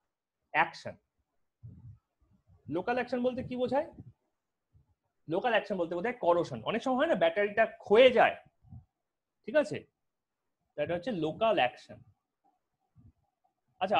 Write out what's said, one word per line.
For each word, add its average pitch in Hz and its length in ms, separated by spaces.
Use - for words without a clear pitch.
action। - 400
Local 185 220
action 247 300
বলতে 247 220
কি 247 140
বোঝায়? 269 240
Local 196 220
action 202 260
বলতে 170 180
বোঝায় 240 260
corrosion। 160 340
অনেক 208 140
সময় 262 160
হয় 320 120
না 285 120
ব্যাটারিটা 202 400
ক্ষয়ে 240 320
যায়, 127 180
ঠিক 226 160
আছে? 139 160
এটা 165 140
হচ্ছে 175 140
local 208 360
action। - 380
আচ্ছা, 196 180